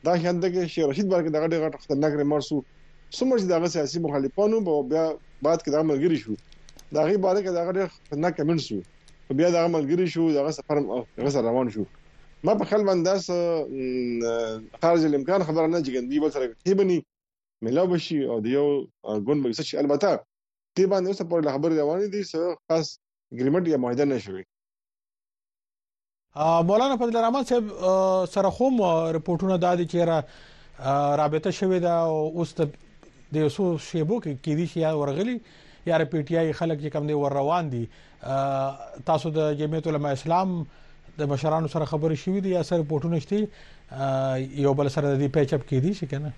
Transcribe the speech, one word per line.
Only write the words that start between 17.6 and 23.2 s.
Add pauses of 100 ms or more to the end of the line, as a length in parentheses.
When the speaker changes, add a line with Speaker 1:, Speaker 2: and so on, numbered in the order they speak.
Speaker 1:
میلاو
به
شي (140)
او
د
یو، (400)
آه،
ګوند
به
څه
شي.
البته (680)
دې
باندې
اوس
پورې
له
خبرې
روانې
دي،
څه (280)
خاص (320)